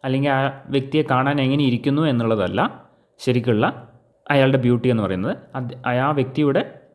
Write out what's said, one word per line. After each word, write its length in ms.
അല്ലെങ്കിൽ 320
ആ 20
വ്യക്തിയെ 280
കാണാൻ 320
എങ്ങനെ 240
ഇരിക്കുന്നു 420
എന്നുള്ളതല്ല 500
ശരിക്കുള്ള 420
അയാളുടെ 320
ബ്യൂട്ടി 280
എന്ന് 140
പറയുന്നത്. 280
അത് 140
ആ 120
വ്യക്തിയുടെ 440